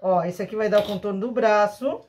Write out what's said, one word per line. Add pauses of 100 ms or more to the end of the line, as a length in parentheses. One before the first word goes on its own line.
Ó,
esse
aqui
vai
dar
o
contorno
do
braço.